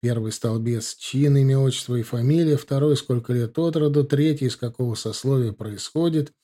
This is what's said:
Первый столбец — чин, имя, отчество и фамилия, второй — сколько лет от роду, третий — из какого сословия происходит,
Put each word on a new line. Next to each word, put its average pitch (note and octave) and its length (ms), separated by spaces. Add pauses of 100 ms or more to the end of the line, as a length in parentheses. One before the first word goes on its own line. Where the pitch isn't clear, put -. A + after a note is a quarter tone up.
Первый A2+ 280
столбец — A2+ 680
чин, C#3 400
имя, C3+ 200
отчество C3 360
и A#2 80
фамилия, D3 540
второй — C#3+ 420
сколько B2 340
лет A#2+ 260
от E3 180
роду, D3 280
третий — C#3+ 420
из A#2 100
какого A#2+ 380
сословия A#2+ 580
происходит, D3 800 (120)